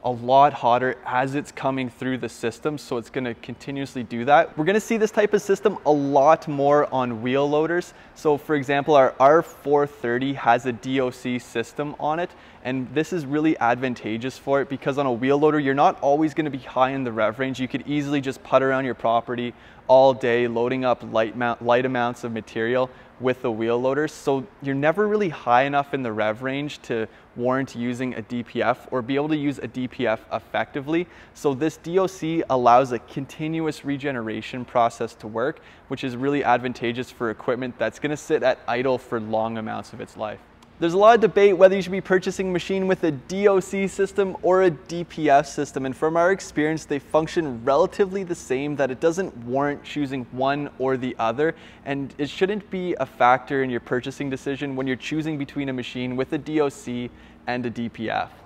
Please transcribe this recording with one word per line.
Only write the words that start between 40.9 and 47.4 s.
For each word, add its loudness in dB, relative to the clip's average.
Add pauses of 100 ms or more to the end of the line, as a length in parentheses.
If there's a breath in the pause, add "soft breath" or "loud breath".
a 2
lot 10
of 6
debate 6
whether 8
you -2
should -6
be -2
purchasing -2
a -2
machine -2
with 0
a 2
D -2
O 6
C -2
system -2
or 4
a 6
D -8
P -4
F 6
system, -6
and -6
from 0
our 4
experience, -2
they -4
function -2